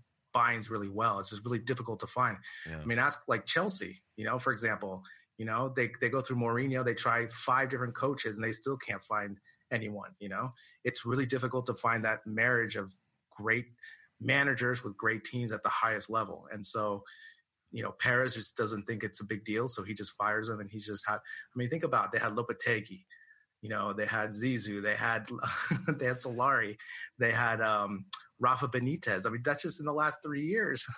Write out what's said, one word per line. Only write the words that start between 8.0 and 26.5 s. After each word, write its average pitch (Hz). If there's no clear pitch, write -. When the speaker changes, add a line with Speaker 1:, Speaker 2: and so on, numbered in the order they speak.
Speaker 1:
and 110
they 113
still 135
can't 104
find 101
anyone, 104
you 101
know? 113
It's 123
really 127
difficult 123
to 120
find 113
that 110
marriage 113
of 95
great 113
managers 123
with 101
great 110
teams 120
at 110
the -
highest 110
level. 101
And 104
so, 104
you 113
know, 101
Perez 127
just 110
doesn't 107
think 110
it's -
a 104
big 104
deal, 110
so 110
he 104
just 104
fires 107
them, 110
and 101
he's 107
just 104
had, 107
I -
mean, 123
think 160
about 117
it. 98
They 113
had 113
Lopetegui, 110
you 110
know, 104
they 104
had 107
Zizou, 107
they 104
had, 113
<laughs> -
they 135
had 127
Solari, 123